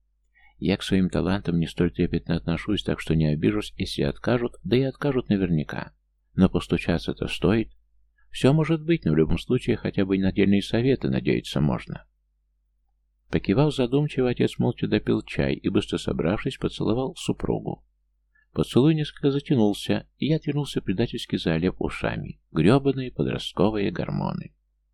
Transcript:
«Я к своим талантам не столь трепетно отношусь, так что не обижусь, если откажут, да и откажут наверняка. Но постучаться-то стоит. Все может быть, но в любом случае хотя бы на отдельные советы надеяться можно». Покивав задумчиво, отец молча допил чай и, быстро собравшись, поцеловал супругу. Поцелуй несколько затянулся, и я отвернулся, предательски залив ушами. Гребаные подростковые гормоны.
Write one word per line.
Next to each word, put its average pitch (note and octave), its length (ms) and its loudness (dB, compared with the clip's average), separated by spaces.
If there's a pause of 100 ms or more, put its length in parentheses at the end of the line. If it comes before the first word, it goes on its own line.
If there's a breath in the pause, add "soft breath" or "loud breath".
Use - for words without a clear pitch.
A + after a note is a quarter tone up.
(580 soft breath)
«Я E2+ 200 0
к - 40 -16
своим F#2 280 2
талантам E2+ 500 0
не D#2 60 0
столь F2 240 0
трепетно E2+ 460 -2
отношусь, E2+ 460 -2
так D#2+ 180 -2
что - 140 0
не D#2+ 120 4
обижусь, G#2 500 0
если F2 260 -4
откажут, A#2 640 -2
да - 120 0
и C3+ 60 2
откажут C3+ 460 -2
наверняка. F2 640 0 (420)
Но F#2 140 6
постучаться-то E2+ 800 -2
стоит. A2+ 420 0 (600)
Все C3+ 240 2
может D#3+ 280 2
быть, E3 220 0
но D#2+ 80 2
в D2+ 40 2
любом D#2 220 4
случае A#2+ 380 0
хотя G2 300 -2
бы G2 100 2
на F#2+ 120 2
отдельные G2 340 4
советы A#2 480 0
надеяться B1+ 500 0
можно». - 460 -2 (1200)
Покивав G#2+ 420 2
задумчиво, C3 560 0
отец A#2+ 300 0
молча A#2+ 300 -2
допил G#2+ 340 0
чай C#2 320 -2
и, - 140 -4
быстро G2 300 0
собравшись, - 600 -2
поцеловал G#2+ 560 -4
супругу. - 680 -4 (680)
Поцелуй C#3+ 440 4
несколько D3 340 -2
затянулся, A2 800 0 (100)
и B2 80 0
я D#3 100 2
отвернулся, C#3+ 460 -4
предательски A2 540 -2
залив E2+ 420 0
ушами. - 640 -6 (100)
Гребаные C3 640 4
подростковые G2 800 -2
гормоны. G1+ 600 -6 (420)